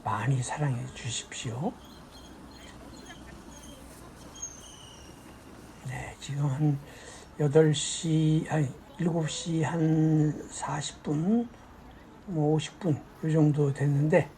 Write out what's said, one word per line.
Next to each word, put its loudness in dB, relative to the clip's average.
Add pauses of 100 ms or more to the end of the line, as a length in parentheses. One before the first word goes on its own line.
많이 0
사랑해 -2
주십시오. -6 (4000)
네, -8
지금 -2
한 2 (600)
여덟 8
시, 2
아니, 2 (320)
일곱 0
시 0
한 4
사십 -6
분, 2 (800)
뭐, 4
오십 -2
분 2 (320)
요 2
정도 6
됐는데 4